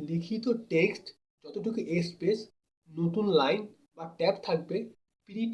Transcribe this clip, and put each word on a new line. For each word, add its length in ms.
লিখিত 360
টেক্সট 320
যতটুকু 360
স্পেস, 300
নতুন 340
লাইন 200
বা 80
ট্যাব 160
থাকবে, 300
প্রি 160